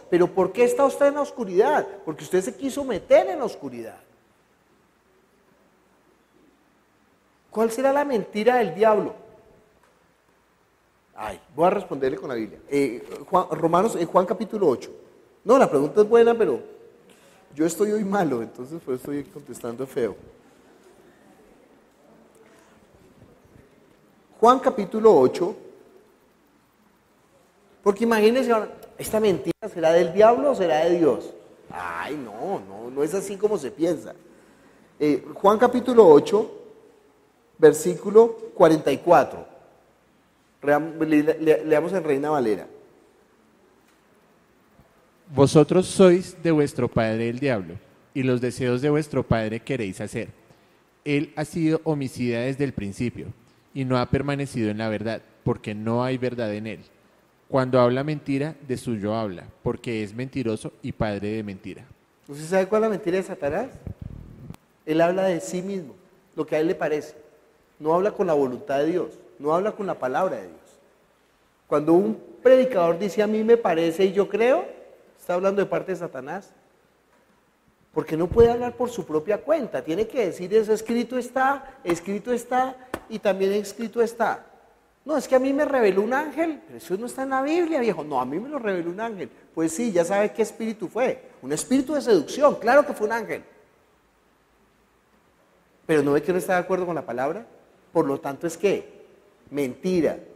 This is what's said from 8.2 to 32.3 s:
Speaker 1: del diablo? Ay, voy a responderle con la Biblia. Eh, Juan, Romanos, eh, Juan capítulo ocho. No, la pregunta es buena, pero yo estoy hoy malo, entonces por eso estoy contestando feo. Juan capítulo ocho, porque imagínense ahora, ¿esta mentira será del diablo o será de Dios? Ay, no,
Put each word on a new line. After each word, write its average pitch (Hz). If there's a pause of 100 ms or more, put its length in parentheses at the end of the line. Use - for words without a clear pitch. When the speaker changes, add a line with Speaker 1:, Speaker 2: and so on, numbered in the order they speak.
Speaker 1:
del 196
diablo? 202 (2000)
Ay, 104 (160)
voy 165
a 190
responderle 151
con 170
la 127
Biblia. 110
Eh, 135 (240)
Juan, 185
Romanos, 170
eh, 170
Juan 190
capítulo 202
ocho. 117 (540)
No, 240
la 208
pregunta 151
es 208
buena, 233
pero 160 (920)
yo 156
estoy 208
hoy 214
malo, 170
entonces 131
por 131
eso 127
estoy 143
contestando 123
feo. 117 (4000)
Juan 254
capítulo 214
ocho, 139 (2250)
porque 208
imagínense 233
ahora, 208 (240)
¿esta 214
mentira 190
será 160
del 170
diablo 240
o -
será 165
de 170
Dios? 143 (360)
Ay, 87
no, 131